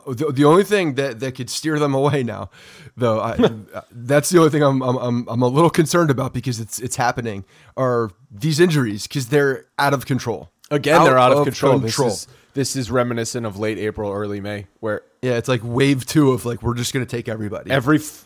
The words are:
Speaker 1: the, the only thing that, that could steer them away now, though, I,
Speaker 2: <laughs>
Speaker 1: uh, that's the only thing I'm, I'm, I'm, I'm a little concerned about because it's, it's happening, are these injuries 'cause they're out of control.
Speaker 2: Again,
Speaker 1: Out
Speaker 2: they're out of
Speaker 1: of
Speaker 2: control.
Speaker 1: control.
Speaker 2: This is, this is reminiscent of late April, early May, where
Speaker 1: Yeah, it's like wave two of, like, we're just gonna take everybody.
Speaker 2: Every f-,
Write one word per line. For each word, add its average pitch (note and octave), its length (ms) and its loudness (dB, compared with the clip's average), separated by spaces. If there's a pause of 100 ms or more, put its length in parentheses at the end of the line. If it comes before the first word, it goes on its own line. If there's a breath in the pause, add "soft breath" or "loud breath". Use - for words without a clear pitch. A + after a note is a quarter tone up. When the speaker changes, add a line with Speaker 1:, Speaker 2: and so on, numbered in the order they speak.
Speaker 1:
the, C#3 240 -4
the C3 120 2
only E3 200 8
thing F#3+ 320 0
that, C3 240 -4
that C3 160 -8
could B2 160 -10
steer D#3 260 -4
them D3 160 0
away C#3+ 300 0
now, G2+ 260 -8 (480 loud breath)
though, A2+ 220 0
I, A2+ 140 -4
Speaker 2:
<laughs> G#2+ 420 0
Speaker 1:
uh, - 60 -12 (100)
that's B2+ 400 0
the F3 80 6
only D#3+ 100 6
thing D3 140 2
I'm, C3+ 180 4
I'm, B2+ 160 0
I'm, A#2+ 320 -2
I'm A2+ 140 -2
a B2 40 4
little D#3 220 4
concerned E3 400 2
about C3 240 -2
because B2 260 -6
it's, A2+ 200 -10
it's B2 160 -8
happening, A#2 500 -4 (320 soft breath)
are A#2+ 320 0 (220)
these C#3 280 -2
injuries C3+ 460 2
'cause C3 220 -6
they're C#3 400 0 (100)
out C#3 160 2
of B2+ 140 -4
control. A2+ 420 -4 (220)
Speaker 2:
Again, D3 300 2
Speaker 1:
Out - 40 6
Speaker 2:
they're C3 140 6
out B2+ 120 6
of C#3+ 80 6
Speaker 1:
of C#3+ 60 4
Speaker 2:
control. - 340 2
Speaker 1:
control. A#2+ 300 0
Speaker 2:
This F#2+ 120 -6
is, - 60 -16 (280 soft breath)
this C3+ 200 -2
is A#2+ 140 -4
reminiscent A#2+ 560 -2
of G2 140 -8
late G#2+ 180 -2
April, G#2 340 -4
early G2+ 300 -6
May, G2+ 240 -8 (140)
where G#2 240 -6 (180)
Speaker 1:
Yeah, B2+ 160 -2
it's A#2 100 -4
like B2 160 -2
wave C3 440 0
two C#3+ 240 4
of, A#2+ 120 -2
like, A#2 200 -8
we're A#2+ 100 -2
just A#2+ 180 -4
gonna B2+ 140 -4
take A#2+ 240 -8
everybody. A2 400 -8
Speaker 2:
Every C#3 280 2
f-, - 280 -8